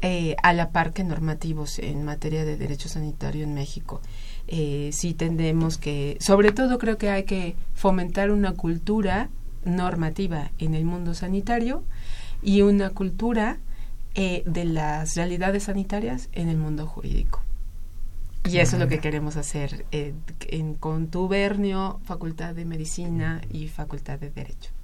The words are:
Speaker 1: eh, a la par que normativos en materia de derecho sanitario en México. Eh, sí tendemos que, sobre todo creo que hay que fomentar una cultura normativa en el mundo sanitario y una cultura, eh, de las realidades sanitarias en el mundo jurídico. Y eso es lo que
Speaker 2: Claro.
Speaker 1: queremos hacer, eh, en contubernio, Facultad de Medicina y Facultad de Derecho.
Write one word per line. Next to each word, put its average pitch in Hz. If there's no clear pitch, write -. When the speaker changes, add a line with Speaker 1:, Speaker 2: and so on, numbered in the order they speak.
Speaker 1:
eh, 170
a 175
la 170
par 165
que 196
normativos 156
en 147
materia 156
de 151
derecho 143
sanitario 151
en 147
México. 143
Eh, 147
sí 165
tendemos 160
que, 143
sobre 208
todo 254
creo 220
que 208
hay 196
que 185
fomentar 190
una 202
cultura 190
normativa 165
en 160
el 156
mundo 170
sanitario 226
y 202
una 202
cultura, 214
eh, 180
de 175
las 156
realidades 180
sanitarias 202
en 170
el 165
mundo 156
jurídico. -
Y 175
eso -
es -
lo -
que 156
Speaker 2:
Claro. 156
Speaker 1:
queremos 151
hacer, 143
eh, 147
en 156
contubernio, 190
Facultad 165
de 170
Medicina 160
y 156
Facultad 147
de 147
Derecho. -